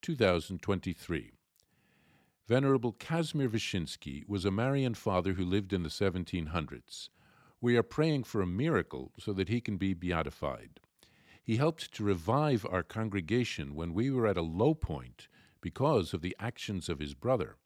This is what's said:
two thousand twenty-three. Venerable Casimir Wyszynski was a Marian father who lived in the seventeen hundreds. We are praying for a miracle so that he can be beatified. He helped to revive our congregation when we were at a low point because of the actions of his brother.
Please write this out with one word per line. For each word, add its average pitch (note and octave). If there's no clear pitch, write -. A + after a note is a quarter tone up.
two E3+
thousand F#2
twenty-three. F2
Venerable B2+
Casimir D#3
Wyszynski D#2
was G2
a G2+
Marian B2+
father F#2
who F#2
lived F#2+
in F2+
the D#2
seventeen F2+
hundreds. D2
We A#2+
are A#2
praying D3+
for -
a F#2
miracle F2+
so G#2
that F#2
he A#2
can G#2+
be F#2+
beatified. D#2
He A2+
helped D#3+
to G#2+
revive G#2
our F2+
congregation G2
when E2
we A#2+
were B2
at G2
a E2+
low F#2+
point -
because B2
of F2
the F2
actions G2+
of D2
his C#2+
brother. A#2+